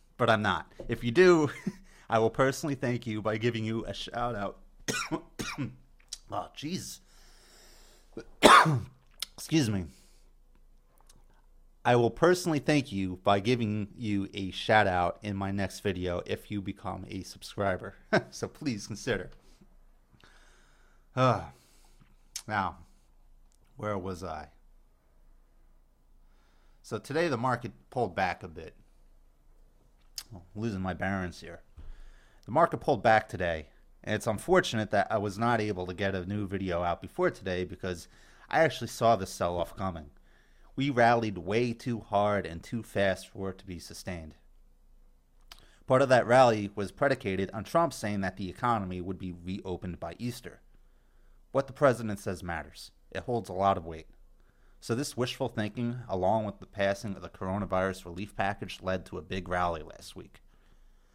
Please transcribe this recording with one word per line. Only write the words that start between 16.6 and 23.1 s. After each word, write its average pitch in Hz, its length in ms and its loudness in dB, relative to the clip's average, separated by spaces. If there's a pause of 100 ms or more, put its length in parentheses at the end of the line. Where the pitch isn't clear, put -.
become 95 480 -8
a 95 140 -8
subscriber. - 720 -4 (180)
<laughs> - 160 2
So - 180 -8
please 117 380 -6
consider. 104 460 -4 (1800)
Uh, 117 300 2 (1040)
now, 95 300 -2 (1000)